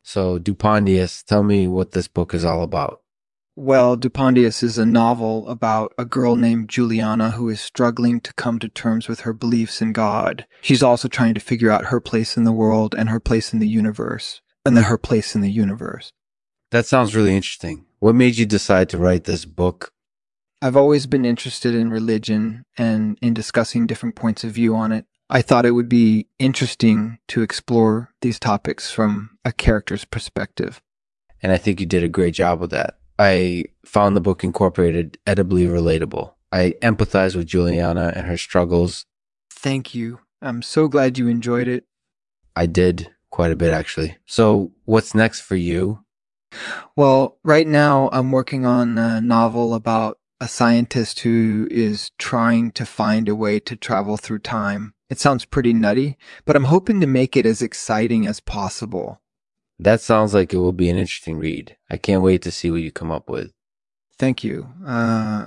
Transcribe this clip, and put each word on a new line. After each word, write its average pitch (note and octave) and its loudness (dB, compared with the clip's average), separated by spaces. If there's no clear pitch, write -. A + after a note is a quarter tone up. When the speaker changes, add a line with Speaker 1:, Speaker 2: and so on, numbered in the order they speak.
Speaker 1:
So, F#2 -2
Dupondius, G2 0
tell G#2 2
me G2+ 2
what F#2 -4
this F2+ -4
book - -4
is E2+ -2
all E2+ -2
about. - -6
Speaker 2:
Well, C3 4
Dupondius B2 2
is A#2 -2
a A2 2
novel A2+ 2
about A2 -2
a B2 -6
girl A#2+ 0
named A#2 0
Juliana A2+ 0
who A2+ -4
is G#2+ -6
struggling A#2+ 0
to - -14
come A#2 -4
to A2+ -10
terms A2+ -4
with A#2 -8
her A2+ -6
beliefs A#2 -2
in A2 -2
God. G#2+ -2
She's C3 2
also B2 4
trying A#2 0
to G#2+ -6
figure A#2 0
out - 0
her A#2+ -2
place - -4
in A#2 2
the A2+ 4
world A2 2
and A2 0
her A2+ -2
place - -2
in A2+ 0
the G#2+ 2
universe, - -4
and B2+ 6
then A2+ 8
her A2 0
place - -2
in G#2+ 0
the G2+ 0
universe. - -4
Speaker 1:
That A#2 2
sounds A#2 2
really G2+ 4
interesting. D#2+ -8
What A2 4
made B2 4
you A2+ 4
decide G2 2
to F2+ -4
write F2+ 2
this F2 -4
book? F2 -4
Speaker 2:
I've C3 2
always C#3+ 4
been B2+ 0
interested A#2+ -4
in A2+ 0
religion A2 -2
and A2 -2
in A#2 0
discussing A2+ -2
different A2 -6
points A2+ -4
of A2+ -10
view A2+ 0
on A2 -2
it. A2 -6
I B2+ 2
thought B2 4
it A#2+ 4
would A#2+ 0
be A2+ 4
interesting A#2 0
to A#2+ -2
explore A2+ 0
these A#2+ -2
topics - -4
from G#2 -4
a A#2+ -4
character's - -2
perspective. - -8
Speaker 1:
And F#2+ 0
I F2+ 4
think F#2+ -2
you G2 -4
did F2 0
a E2+ 0
great F2 0
job F2 0
with F2 -6
that. - -4
I F#2 2
found G2+ 2
the F#2 0
book F#2+ 0
incorporated F2 0
edibly F#2 2
relatable. E2 -2
I F2+ 2
empathize G2+ 0
with E2+ -4
Juliana F2 0
and F2 -8
her E2+ -4
struggles. F2 0
Speaker 2:
Thank C3+ -8
you. A#2 -10
I'm A#2+ -8
so D#3 0
glad C3 0
you A#2+ 0
enjoyed A#2 -2
it. B2 -6
Speaker 1:
I E2+ 0
did F2+ 2
quite E2+ 0
a D#2+ -4
bit, E2 2
actually. D#2+ -6
So G#2+ 2
what's A2 2
next A2 2
for - -6
you? F#2 -2
Speaker 2:
Well, C3+ 4
right D#3 4
now D3 4
I'm C3 -2
working C3 -2
on B2 2
a A2+ 0
novel A#2 2
about A2+ -2
a A#2+ -10
scientist A#2 0
who A2+ 0
is G#2+ -2
trying A#2 0
to A2 -8
find G#2+ -2
a G#2 0
way G#2+ -2
to - -12
travel G#2 -4
through G#2+ -8
time. G#2 -8
It C3 -10
sounds C#3 0
pretty A#2+ 0
nutty, A2+ 0
but D3 4
I'm C#3 0
hoping F#3+ 2
to D3+ 2
make C3 2
it A#2+ 4
as A2 0
exciting A2+ -2
as G#2 -6
possible. - -8
Speaker 1:
That A2 4
sounds G#2+ 2
like F#2+ 4
it F#2 0
will F2+ 2
be F2 2
an F2+ 0
interesting E2 -6
read. - -8
I - -8
can't F#2+ 0
wait F#2 4
to F2 -8
see E2+ -6
what E2 -2
you D#2 -10
come E2 -10
up D#2 -8
with. - -8
Speaker 2:
Thank C3 -2
you. C#3 -8
Uh, A2+ -2